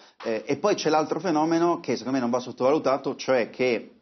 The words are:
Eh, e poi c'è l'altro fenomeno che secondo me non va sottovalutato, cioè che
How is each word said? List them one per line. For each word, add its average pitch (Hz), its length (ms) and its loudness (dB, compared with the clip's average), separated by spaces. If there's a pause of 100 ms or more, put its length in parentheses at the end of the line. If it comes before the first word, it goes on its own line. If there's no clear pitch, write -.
(240)
Eh, 113 220 -4
e - 100 -2
poi 202 200 2
c'è - 120 -2
l'altro 156 320 0
fenomeno 165 600 0
che 135 160 -4
secondo 120 160 -6
me 135 100 0
non 117 80 0
va 123 80 0
sottovalutato, 131 800 0
cioè 127 340 2
che 123 520 -2